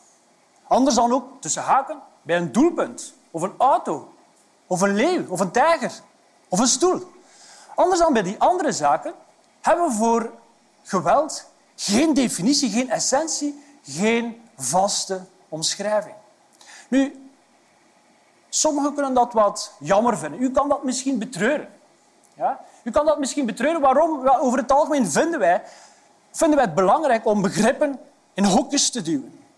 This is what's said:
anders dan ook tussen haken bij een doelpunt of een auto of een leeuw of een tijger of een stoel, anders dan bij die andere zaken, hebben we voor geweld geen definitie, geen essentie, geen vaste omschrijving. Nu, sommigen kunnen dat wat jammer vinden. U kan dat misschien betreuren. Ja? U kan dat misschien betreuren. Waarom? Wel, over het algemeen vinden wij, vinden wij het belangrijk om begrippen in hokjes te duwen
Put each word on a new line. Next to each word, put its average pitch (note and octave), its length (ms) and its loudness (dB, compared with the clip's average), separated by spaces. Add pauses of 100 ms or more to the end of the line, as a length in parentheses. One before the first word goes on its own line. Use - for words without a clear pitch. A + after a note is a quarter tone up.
(680)
anders B3 280 2
dan A#3 180 2
ook - 280 -4
tussen D3+ 220 -6
haken C4+ 400 -2 (200)
bij E3 140 -2
een F3 160 -4
doelpunt G#3 600 0 (160)
of E3 120 -10
een F#3 160 -6
auto B3 560 0 (520)
of F3 140 -2
een G3+ 140 2
leeuw C4+ 340 0
of F3 120 -4
een F#3 100 -2
tijger C#4 420 2 (560)
of F3+ 100 -2
een B3+ 80 2
stoel, - 460 0 (640)
anders F4 260 2
dan E4 120 4
bij A3+ 100 2
die F#3 160 -6
andere D#4 340 2
zaken, D3 420 0 (460)
hebben E4+ 260 2
we C4+ 60 -2
voor A3+ 400 0 (500)
geweld G3+ 680 0 (240)
geen C4 400 0
definitie, A#3+ 560 0
geen B3 200 -2
essentie, C#4+ 760 -4 (180)
geen A3 600 -4 (140)
vaste F#3 680 -2 (240)
omschrijving. G3 680 -4 (760)
Nu, C4+ 420 -2 (1160)
sommigen C#4+ 460 -2
kunnen C4+ 200 -2
dat A#3+ 180 2
wat G#3 460 0
jammer G3 400 2
vinden. D3+ 240 -8
U C4 80 0
kan C#4 180 0
dat C#4 160 -2
misschien B3+ 340 -4
betreuren. G#3+ 560 -2 (600)
Ja? G3+ 260 -4 (220)
U A#3+ 80 -8
kan D4 160 0
dat D4 120 2
misschien C#4 280 -4
betreuren. C#4+ 340 -2
Waarom? C#4 400 2
Wel, C4 180 4
over C4 200 0
het C4+ 140 0
algemeen C#4 380 2
vinden D4+ 280 0
wij, F3+ 240 2 (680)
vinden D4+ 260 2
wij B3+ 100 4
het D#3 80 -4
belangrijk A3+ 520 2
om G#3 160 2
begrippen A3+ 580 0 (340)
in G3 100 0
hokjes B3 460 2
te A3+ 120 -6
duwen D3 420 -6 (140)